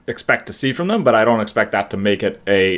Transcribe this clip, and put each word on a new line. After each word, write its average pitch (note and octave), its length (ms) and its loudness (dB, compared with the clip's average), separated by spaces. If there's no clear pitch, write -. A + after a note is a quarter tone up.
expect - 420 -4
to G#2 40 -10
see C3 200 -2
from F3 160 -4
them, A3+ 160 0
but A#2+ 100 4
I A2 100 4
don't A#2 160 2
expect G#2 320 -2
that G2+ 180 -2
to G2+ 60 -6
make G2+ 280 0
it - 220 -4
a F#2+ 320 2